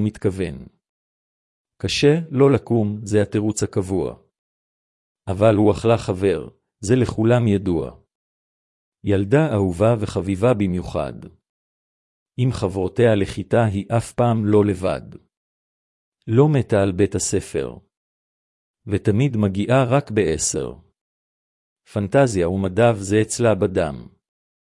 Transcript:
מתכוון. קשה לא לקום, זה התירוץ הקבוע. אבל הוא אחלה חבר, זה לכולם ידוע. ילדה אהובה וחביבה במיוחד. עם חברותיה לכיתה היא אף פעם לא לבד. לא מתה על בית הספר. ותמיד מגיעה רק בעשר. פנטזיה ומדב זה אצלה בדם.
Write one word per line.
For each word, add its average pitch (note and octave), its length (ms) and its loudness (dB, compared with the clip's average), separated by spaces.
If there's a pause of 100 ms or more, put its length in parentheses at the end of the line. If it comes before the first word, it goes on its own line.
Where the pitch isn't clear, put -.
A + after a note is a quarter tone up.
מתכוון. F2+ 600 -4 (1160)
קשה - 320 2 (180)
לא C#3 200 4
לקום, G#2+ 520 0
זה G#2 180 0
התירוץ G#2+ 420 -2
הקבוע. F2+ 520 -4 (1120)
אבל G2+ 280 2
הוא G#2 160 4
אחלה A2+ 260 2
חבר, F#2 520 -2 (300)
זה G#2 160 0
לכולם A#2 520 2
ידוע. F#2+ 580 -2 (1040)
ילדה G#2 460 2
אהובה G2 480 2
וחביבה G2 520 -2
במיוחד. F2 600 -4 (1200)
עם B2+ 140 0
חברותיה G2 640 0
לכיתה G#2 500 0
היא G2 200 -2 (120)
אף - 160 -6
פעם A#2 320 0
לא G#2 200 4
לבד. F2+ 360 -2 (1300)
לא B2 260 4
מתה A2+ 300 2
על G2 80 0
בית F#2+ 240 0
הספר. D#2+ 640 -4 (1080)
ותמיד A2 500 0
מגיעה G#2 520 0
רק C#3 220 0
בעשר. D#2 640 -2 (1200)
פנטזיה G2+ 560 0
ומדב G2 500 2
זה G2 220 -2
אצלה A2 340 0
בדם. F2 520 -2 (640)